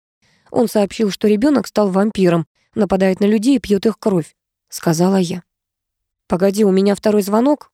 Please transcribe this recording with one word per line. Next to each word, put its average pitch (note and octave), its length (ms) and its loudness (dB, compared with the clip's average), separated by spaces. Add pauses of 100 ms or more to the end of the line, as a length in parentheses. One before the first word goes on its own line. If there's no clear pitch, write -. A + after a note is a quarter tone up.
(500)
Он A#3+ 180 0
сообщил, G#3 440 -2
что - 160 -2
ребенок G#3+ 400 0
стал G#3 240 0
вампиром, F#3 560 0 (260)
нападает F#3+ 460 0
на G3+ 60 0
людей A3+ 320 2
и - 20 -4
пьет G3 260 -2
их A3 140 -2
кровь», F#3 360 -2 (340)
сказала F3+ 480 0
я. F3 260 -4 (840)
«Погоди, G3 380 0
у F#3+ 60 2
меня G3 240 2
второй G#3 260 0
звонок. A#3 520 -2